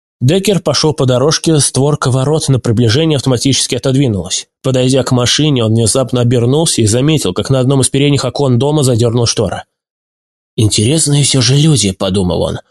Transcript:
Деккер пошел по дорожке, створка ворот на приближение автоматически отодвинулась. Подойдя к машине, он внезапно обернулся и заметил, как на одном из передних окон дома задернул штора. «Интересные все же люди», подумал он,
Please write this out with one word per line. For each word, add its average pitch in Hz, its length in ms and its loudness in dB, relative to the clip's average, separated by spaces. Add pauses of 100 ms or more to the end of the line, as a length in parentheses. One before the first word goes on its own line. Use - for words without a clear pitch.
(200)
Деккер 190 420 0
пошел 156 320 -2
по 139 120 -2
дорожке, 143 540 2
створка 135 500 0
ворот 135 400 0
на 131 100 2
приближение 127 580 0
автоматически 127 580 -2
отодвинулась. 123 720 -2 (160)
Подойдя 127 400 0
к - 80 -2
машине, 123 520 0
он 110 100 0
внезапно 120 480 0
обернулся 127 600 0
и 110 60 2
заметил, 127 460 0
как 107 180 -4
на 135 80 2
одном 135 220 2
из - 80 0
передних 143 360 0
окон 127 320 0
дома 147 260 0
задернул 120 440 2
штора. - 380 -4 (880)
«Интересные 143 680 0
все 131 180 0
же 123 140 0
люди», 143 360 2
подумал 92 500 -2
он, 85 180 -4 (120)